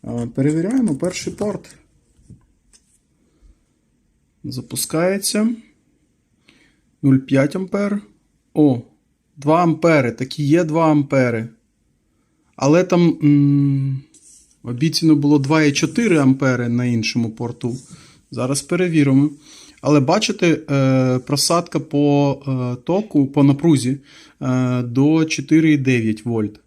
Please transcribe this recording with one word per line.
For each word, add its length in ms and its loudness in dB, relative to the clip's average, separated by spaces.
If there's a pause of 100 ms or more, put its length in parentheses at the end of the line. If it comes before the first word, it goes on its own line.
Е, 300 -6
перевіряємо 600 0
перший 380 -6
порт. 420 -10 (2750)
Запускається. 1040 -4 (1500)
Нуль 160 4
п'ять 380 0
ампер. 460 -4 (520)
О, 280 2 (540)
два 260 0
ампери. 500 2
Так 260 -10
і 40 -4
є 220 2
два 260 0
ампери. 580 0 (1080)
Але 280 2
там, 380 2
м, 800 2 (600)
обіцяно 540 0
було 220 2
два 240 2
і 100 2
чотири 460 0
ампери 500 0
на 160 -2
іншому 460 -2
порту. 460 -8 (540)
Зараз 320 -4
перевіримо. 680 2 (500)
Але 200 4
бачите, 600 0 (100)
е, 480 2
просадка 640 -2
по, 580 0 (100)
е, 340 -4
току, 440 0
по 160 -2
напрузі, 560 0 (420)
е, 420 -2
до 420 0
чотири 480 2
і 60 4
дев'ять 460 0
вольт. 420 -4